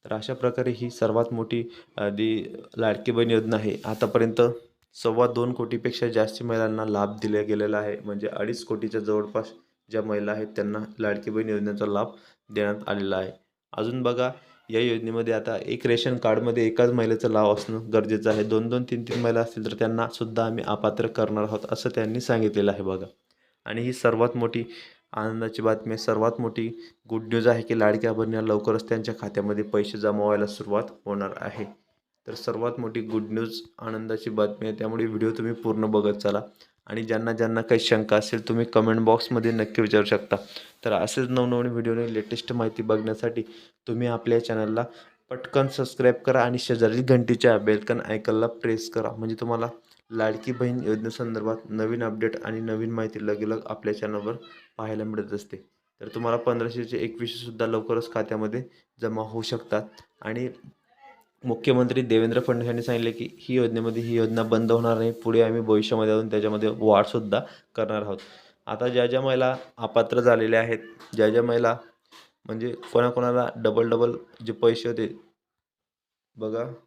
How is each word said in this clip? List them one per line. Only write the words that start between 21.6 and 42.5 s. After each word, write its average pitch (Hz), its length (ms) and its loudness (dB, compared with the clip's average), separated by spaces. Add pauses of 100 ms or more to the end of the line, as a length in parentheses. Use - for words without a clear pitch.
असं - 180 -4
त्यांनी 113 320 -2
सांगितलेलं 107 520 2
आहे 98 100 -4
बघा. 95 240 -6 (580)
आणि 113 180 -6
ही 123 100 -2
सर्वात 120 440 2
मोठी 117 280 -2 (480)
आनंदाची 110 500 -4
बातमी 110 320 2
आहे, 110 40 -8
सर्वात 113 420 2
मोठी 113 520 -6 (160)
गुड 113 160 -4
न्यूज 113 220 2
आहे 117 160 4
की 113 160 -2
लाडक्या 110 340 2
बहिणींना 110 340 -2
लवकरच 110 420 0
त्यांच्या 107 320 -4
खात्यामध्ये 104 440 -2
पैसे 104 340 -2
जमा 104 260 0
व्हायला 104 220 2
सुरुवात 104 380 -4 (220)
होणार 101 300 -4
आहे. 107 280 -10 (640)
तर 113 80 -12
सर्वात 120 460 -4
मोठी 117 200 -6
गुड 110 300 -4
न्यूज, 113 300 -4 (180)
आनंदाची 110 520 -6
बातमी 107 380 -2
आहे, 107 100 -8
त्यामुळे 113 280 -4
व्हिडिओ 110 240 0
तुम्ही 113 220 -4
पूर्ण 110 340 -2
बघत 104 300 2
चला 101 260 -2 (440)
आणि 113 160 -8
ज्यांना 113 300 -2
ज्यांना 113 280 0
काही 113 200 4
शंका 107 360 4
असेल 110 320 0
तुम्ही 117 160 2
कमेंट 113 360 4
बॉक्समध्ये 113 520 4
नक्की 113 300 0
विचारू 107 220 4
शकता. 104 320 0 (480)
तर 113 80 0
असेच 107 360 0
नवनवीन 123 380 2
व्हिडिओने 117 480 -2
लेटेस्ट 110 380 -4